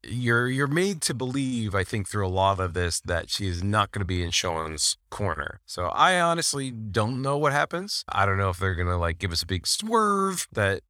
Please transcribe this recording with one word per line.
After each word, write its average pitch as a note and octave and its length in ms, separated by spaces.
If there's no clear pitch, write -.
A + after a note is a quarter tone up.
you're, A#2+ 420
you're C3+ 180
made E3+ 360
to D3+ 120
believe, B2+ 600
I G2 80
think, G2+ 240
through G#2 200
a - 20
lot F#2+ 320
of F2+ 140
this F2 320
that E2 240
she G2+ 180
is F2 160
not G#2 260
gonna G2+ 140
be F2+ 180
in E2+ 80
Shawn's D#2+ 680
corner. E2 560
So F2+ 220
I F3 340
honestly E3 500
don't A2 520
know C#3 160
what D3 140
happens. E3 540
I G2 200
don't G2 100
know G2 140
if F2+ 80
they're F#2+ 160
gonna, F2 240
like, E2+ 200
give F#2 140
us E2+ 100
a - 40
big F#2 200
swerve G3+ 840
that G2 380